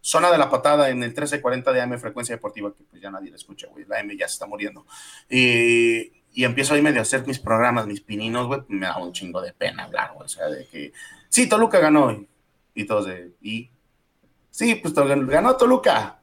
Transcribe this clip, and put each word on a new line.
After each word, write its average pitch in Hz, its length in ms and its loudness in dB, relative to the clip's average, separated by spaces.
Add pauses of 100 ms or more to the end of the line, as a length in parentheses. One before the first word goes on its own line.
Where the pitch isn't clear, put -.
Zona 175 320 2
de 160 60 4
la 135 120 2
Patada 143 400 4
en 123 140 -4
el 117 100 -8
trece 143 260 -4
cuarenta 127 320 -2
de 127 80 2
A 123 40 -2
M 123 140 -6
Frecuencia 117 360 -8
Deportiva", 104 400 -10
que - 80 -20
pues 87 180 -20
ya 98 120 -14
nadie 95 180 -14
la 92 60 -20
escucha, - 320 -20
güey, 101 180 -20
la 107 120 -6
A - 20 -4
M 101 160 -12
ya 90 100 -6
se - 80 -10
está - 120 -12
muriendo. 104 380 -12 (460)
Y, 117 800 2 (200)
y 127 120 -2
empiezo 135 300 0
ahí 147 80 4
medio 147 160 4
a 110 40 0
hacer 127 260 -2
mis 127 100 -4
programas, 113 480 2
mis 101 140 -8
pininos, 113 480 -6
güey, 139 180 -6
me 98 200 -6
da 92 120 -4
un 90 140 -10
chingo 90 280 -8
de 87 120 -10
pena - 320 -8
hablar, - 300 -6
güey, - 120 -20
o - 20 -16
sea, - 200 -8
de 69 180 -10
que, 73 260 -16 (360)
"Sí, 247 200 2
Toluca 214 300 4
ganó", 151 320 6
y, 104 180 -10 (460)
y 107 120 -8
todos 104 200 -2
de, 87 240 -12 (100)
"¿Y?". 113 300 -10 (800)
"Sí, 226 240 0
pues, 156 200 -6
to-, 143 120 4
ganó 143 500 2
Toluca". 240 680 2